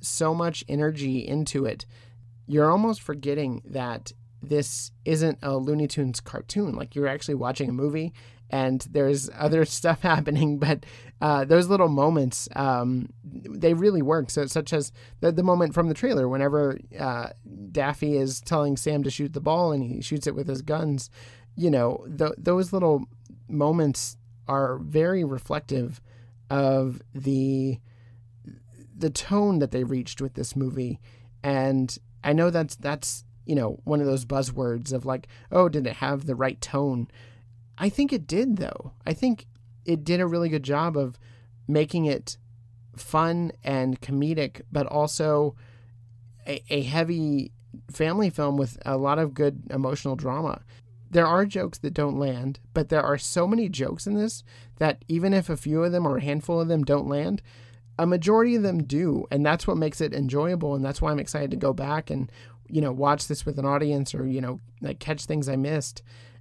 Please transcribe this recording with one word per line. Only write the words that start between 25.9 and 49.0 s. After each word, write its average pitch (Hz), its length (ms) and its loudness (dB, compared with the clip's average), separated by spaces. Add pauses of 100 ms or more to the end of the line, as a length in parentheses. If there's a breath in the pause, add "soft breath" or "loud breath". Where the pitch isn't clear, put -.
of 135 500 2 (140)
the, 135 640 0 (1160 soft breath)
the 160 140 -2
tone 202 480 2
that 143 140 0
they 127 120 -2
reached 131 380 -4
with 135 140 -6
this 135 200 -6
movie. 131 440 -4 (440 loud breath)
And 135 540 0 (260)
I 147 100 2
know 170 180 4
that's, 165 240 -2
that's, - 480 -8 (220)
you 156 100 -2
know, 117 300 -2
one 147 160 2
of 143 40 0
those 131 200 0
buzzwords 127 680 -4
of, 127 140 -4
like, 131 240 -6 (240 loud breath)
"Oh, 180 160 6
did 147 180 -2
it 110 60 -4
have 139 320 -2
the 135 100 -2
right 127 240 -2
tone?" 135 480 -2 (720 loud breath)
I 196 100 0
think 277 240 0
it 202 160 -4
did, 214 300 0
though. - 340 -8 (140)
I 165 80 -2
think 247 320 0 (400)
it 165 180 0
did 175 160 2
a 180 80 2
really 170 220 0
good 151 140 0
job 147 340 0
of 127 200 -2 (480 soft breath)
making 151 420 2
it - 300 -4 (600)
fun 165 560 0 (100)
and 131 380 -2
comedic, 143 680 -2
but 143 180 0
also 151 680 0 (920 loud breath)
a, 143 240 -8
a 143 120 0
heavy 156 720 0 (360)
family 165 400 0
film 143 280 0
with 131 280 -2
a 135 120 0
lot 139 200 2